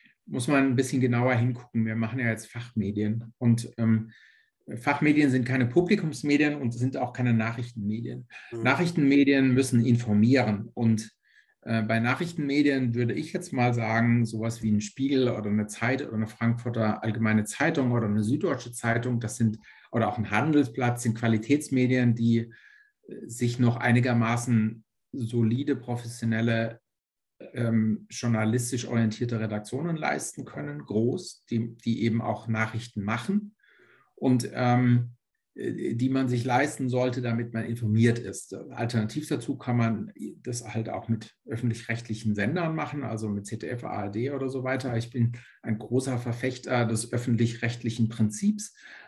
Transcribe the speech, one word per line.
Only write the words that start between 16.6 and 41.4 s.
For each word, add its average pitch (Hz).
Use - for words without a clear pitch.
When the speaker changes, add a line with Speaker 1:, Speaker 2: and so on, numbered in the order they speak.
Speaker 1:
Allgemeine 110
Zeitung 139
oder 113
eine 104
Süddeutsche 139
Zeitung, 117
das 110
sind, 110
oder 113
auch -
ein 104
Handelsblatt, 127
sind 113
Qualitätsmedien, 123
die, 117
äh, -
sich 120
noch 120
einigermaßen 117
solide, 123
professionelle, 117
ähm, 113
journalistisch 120
orientierte 117
Redaktionen 117
leisten 143
können, 147
groß, -
die, 117
die -
eben 113
auch -
Nachrichten 110
machen 120
und, 127
ähm, 123
äh, 117
die 127
man 131
sich 120
leisten 131
sollte, 123
damit 117
man 113
informiert 113
ist. -
Alternativ 117
dazu 131
kann 120
man 113
das 120
halt 113
auch -
mit -